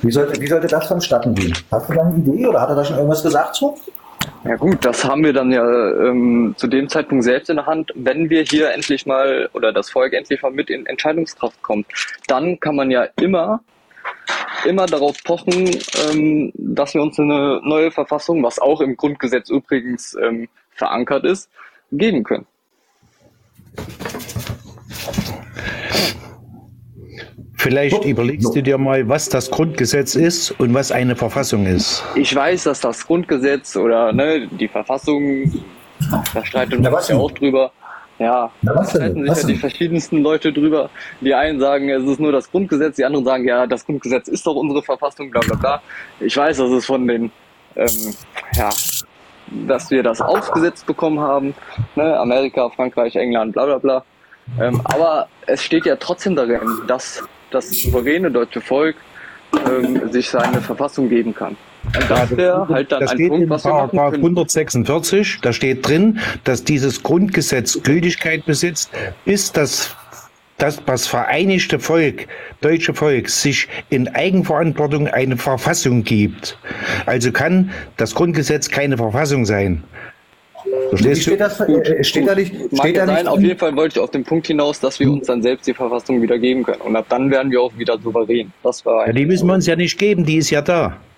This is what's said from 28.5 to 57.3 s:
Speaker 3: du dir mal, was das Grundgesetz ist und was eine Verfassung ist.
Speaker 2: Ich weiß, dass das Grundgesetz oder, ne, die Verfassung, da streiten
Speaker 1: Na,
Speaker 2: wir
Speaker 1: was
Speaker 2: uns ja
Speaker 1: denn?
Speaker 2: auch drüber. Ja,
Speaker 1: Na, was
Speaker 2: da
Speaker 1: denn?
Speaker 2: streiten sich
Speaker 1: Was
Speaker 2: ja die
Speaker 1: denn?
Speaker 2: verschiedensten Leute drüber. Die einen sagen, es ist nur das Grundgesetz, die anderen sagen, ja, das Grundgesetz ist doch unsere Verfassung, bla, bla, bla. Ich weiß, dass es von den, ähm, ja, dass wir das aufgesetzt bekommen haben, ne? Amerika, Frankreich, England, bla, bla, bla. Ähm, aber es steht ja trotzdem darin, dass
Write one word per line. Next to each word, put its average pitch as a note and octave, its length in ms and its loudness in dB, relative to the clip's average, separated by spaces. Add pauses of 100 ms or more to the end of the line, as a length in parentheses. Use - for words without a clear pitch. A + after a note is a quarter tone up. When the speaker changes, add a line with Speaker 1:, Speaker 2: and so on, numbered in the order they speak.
Speaker 3:
du C#3+ 60 2
dir C3+ 160 2
mal, C3+ 320 2
was D3 200 0
das B2+ 220 -2
Grundgesetz C#3+ 640 0
ist E3+ 440 2
und A#2+ 140 4
was C3+ 180 0
eine B2 240 0
Verfassung A#2 500 0
ist. - 380 0 (120)
Speaker 2:
Ich C3 180 2
weiß, E3 300 2
dass C#3+ 160 0
das - 260 -4
Grundgesetz C#3+ 720 0
oder, A2+ 380 4
ne, C#3+ 340 0
die G#2 200 -4
Verfassung, C#3 840 -2 (840)
da A2+ 120 -4
streiten B2+ 320 -2
Speaker 1:
Na, B2+ 120 2
Speaker 2:
wir - 20 2
Speaker 1:
was E3+ 120 2
Speaker 2:
uns - 60 -6
ja - 60 2
Speaker 1:
denn? B2 80 2
Speaker 2:
auch D3 80 -2
drüber. C3 400 2 (480)
Ja, A#2 320 0 (100)
Speaker 1:
Na, A2 140 0
was F#3 180 0
Speaker 2:
da E3+ 60 2
Speaker 1:
denn? A#2+ 100 -2
Speaker 2:
streiten D3 120 -4
sich C#3 80 -2
Speaker 1:
Was E3 120 2
Speaker 2:
ja - 60 0
die A3 60 2
Speaker 1:
denn? - 60 -2
Speaker 2:
verschiedensten E3 640 -2
Leute D#3 320 2
drüber. D3+ 360 2 (320)
Die C3+ 140 2
einen D3 240 0
sagen, C#3 300 2
es C3+ 140 0
ist C#3 160 0
nur D3+ 120 2
das C3+ 180 0
Grundgesetz, D#3 460 0
die C3 100 0
anderen C#3 200 0
sagen, B2+ 220 0
ja, B2 200 2
das A#2 180 -4
Grundgesetz C3 420 -4
ist - 200 -4
doch D#3 80 0
unsere C#3+ 260 0
Verfassung, C#3 480 -6
bla, A#2 120 0
bla, - 140 0
bla. C#3 260 -2 (380)
Ich A2+ 180 -2
weiß, C#3+ 200 2
dass B2+ 140 2
es B2+ 140 2
von B2+ 220 0
den, A#2 240 0 (440)
ähm, A2 380 -2 (420)
ja, G#2+ 140 2 (960)
dass C3 240 -2
wir C3 120 2
das A2+ 180 0
aufgesetzt - 640 0
bekommen D#3 340 -2
haben, C#3 340 0 (420)
ne? D#3 220 2
Amerika, B2 520 0
Frankreich, B2 460 -2
England, A2+ 380 0
bla, A#2+ 120 0
bla, C#3+ 120 0
bla. C3 280 0 (540)
Ähm, A#2+ 260 0
aber D#3 420 0 (180)
es - 180 -2
steht E3 220 0
ja D3 100 2
trotzdem F3 400 -4
darin, A#2+ 260 0 (260)
dass - 360 -4 (280)